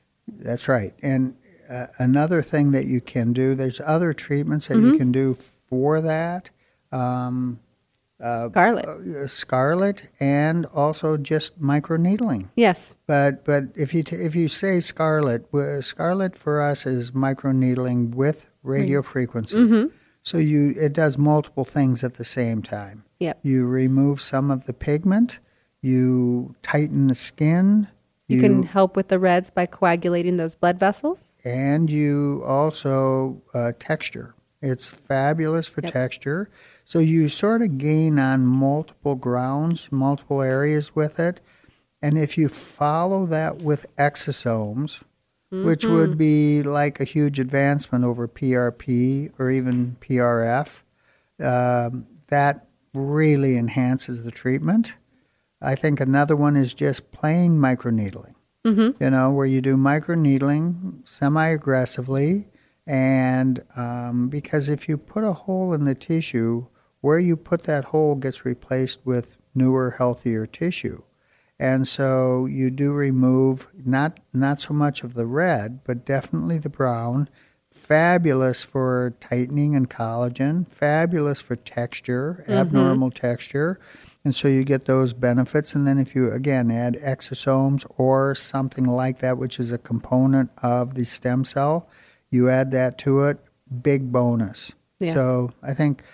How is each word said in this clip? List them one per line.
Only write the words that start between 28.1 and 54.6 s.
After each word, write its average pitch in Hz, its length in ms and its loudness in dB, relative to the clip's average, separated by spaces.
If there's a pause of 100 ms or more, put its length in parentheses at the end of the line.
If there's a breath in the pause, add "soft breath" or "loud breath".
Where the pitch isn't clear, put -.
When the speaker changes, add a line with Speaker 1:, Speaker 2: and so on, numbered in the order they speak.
Speaker 2:
You 127 140 2
can - 220 6
Speaker 1:
You - 40 -4
Speaker 2:
help 190 300 2
with 190 100 0
the 190 120 2
reds 185 320 2
by 180 160 0
coagulating 175 680 0
those 165 200 -2
blood 180 260 0
vessels. 240 380 0 (260)
Speaker 1:
And 139 440 0
you 143 560 0
also, 135 960 0 (120)
uh, 120 260 -2
texture. 120 540 -8 (280)
It's 131 280 -6
fabulous 156 800 -2
for - 120 -10
Speaker 2:
Yep. 165 120 -6
Speaker 1:
texture. 139 560 -4 (340 soft breath)
So - 160 -2
you 160 300 4
sort 226 320 0
of 170 160 0
gain 151 420 2
on 131 260 2
multiple 139 720 0
grounds, 131 760 -2
multiple 139 500 0
areas 143 520 0
with 151 280 -2
it. 175 180 -2 (640 soft breath)
And 147 160 2
if 151 200 -2
you 156 120 2
follow 175 800 -2
that 156 340 -4
with 151 240 -2 (120)
exosomes, 123 1080 -4 (460)
which 185 360 0
would 160 240 4
Speaker 2:
Mm-hmm. 156 80 -2
Speaker 1:
be 151 460 2
like 143 360 -2
a 135 60 -4
huge 147 340 0
advancement 139 640 0
over 120 240 -2
P 131 260 -2
R 123 160 2
P 131 600 -2 (100)
or 127 100 -2
even 123 520 -2
P 127 180 -2
R 120 240 2
F, 123 400 -4 (580)
um, 123 640 -2 (220)
that 143 400 0 (260)
really 139 640 2
enhances 123 680 -2
the 117 60 -10
treatment. 156 640 0 (640)